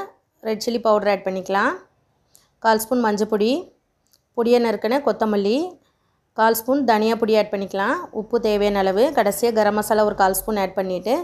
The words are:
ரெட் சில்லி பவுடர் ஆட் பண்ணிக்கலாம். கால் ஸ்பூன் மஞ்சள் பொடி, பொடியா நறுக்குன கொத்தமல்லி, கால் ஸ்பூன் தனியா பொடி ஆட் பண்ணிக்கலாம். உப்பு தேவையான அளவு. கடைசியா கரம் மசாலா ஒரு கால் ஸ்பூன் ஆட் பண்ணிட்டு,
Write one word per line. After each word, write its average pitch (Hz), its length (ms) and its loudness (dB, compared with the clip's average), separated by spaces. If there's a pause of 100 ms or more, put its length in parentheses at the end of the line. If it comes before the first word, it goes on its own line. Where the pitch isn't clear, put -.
(480)
ரெட் 220 180 -4
சில்லி 240 200 -2
பவுடர் 208 280 2
ஆட் 190 120 -4
பண்ணிக்கலாம். 190 480 -2 (920)
கால் 220 180 4
ஸ்பூன் 247 220 -2
மஞ்சள் 208 280 0
பொடி, 214 180 2 (880)
பொடியா 240 280 4
நறுக்குன 220 420 -2
கொத்தமல்லி, 208 500 0 (840)
கால் 226 220 4
ஸ்பூன் 277 300 0
தனியா 220 320 2
பொடி 220 180 2
ஆட் 208 120 -4
பண்ணிக்கலாம். 196 440 -4 (240)
உப்பு 233 260 -4
தேவையான 202 360 0
அளவு. 190 200 2 (160)
கடைசியா 202 400 0
கரம் 208 200 2
மசாலா 214 320 2
ஒரு 202 100 -6
கால் 190 180 2
ஸ்பூன் 214 240 -4
ஆட் 190 160 -6
பண்ணிட்டு, 190 440 -2